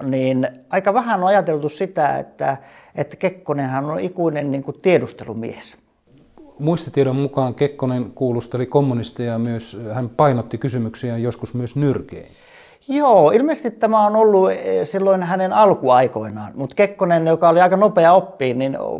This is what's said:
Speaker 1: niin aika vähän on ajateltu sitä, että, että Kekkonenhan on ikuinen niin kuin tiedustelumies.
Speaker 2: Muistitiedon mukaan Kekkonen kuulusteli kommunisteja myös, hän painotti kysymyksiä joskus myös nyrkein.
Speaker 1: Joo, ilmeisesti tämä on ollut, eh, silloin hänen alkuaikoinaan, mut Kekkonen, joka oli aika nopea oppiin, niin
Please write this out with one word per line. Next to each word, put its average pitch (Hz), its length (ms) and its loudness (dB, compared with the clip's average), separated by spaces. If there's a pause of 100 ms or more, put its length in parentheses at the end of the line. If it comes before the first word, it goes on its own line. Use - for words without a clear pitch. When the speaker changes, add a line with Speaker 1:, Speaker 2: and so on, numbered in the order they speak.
Speaker 1:
niin 131 440 0 (220)
aika 196 240 0
vähän 233 260 0
on 180 80 0
ajateltu 160 420 0
sitä, 147 500 -2
että, 139 380 -6 (380)
että 147 200 -6
Kekkonenhan 143 720 -4
on 156 140 -6
ikuinen 165 520 -4
niin 139 120 -6
kuin 139 180 -12
tiedustelumies. 120 960 -4 (800)
Speaker 2:
Muistitiedon 143 560 0
mukaan 135 400 -2
Kekkonen 127 600 -4
kuulusteli 123 500 -4
kommunisteja 120 720 -2
myös, 117 400 -6 (140)
hän 120 160 -6
painotti 123 480 0
kysymyksiä 117 600 -6
joskus 117 360 -6
myös 123 220 -6
nyrkein. 123 520 -4 (600)
Speaker 1:
Joo, 262 440 4
ilmeisesti 254 400 0
tämä 214 340 2
on 208 100 0
ollut, 202 360 4
eh, 185 360 -2
silloin 190 360 0
hänen 185 300 -2
alkuaikoinaan, 123 1000 2
mut 131 180 -8
Kekkonen, 180 540 0
joka 165 220 4
oli 170 120 6
aika 180 160 4
nopea 190 360 4
oppiin, 139 460 0
niin 135 180 -4 (220)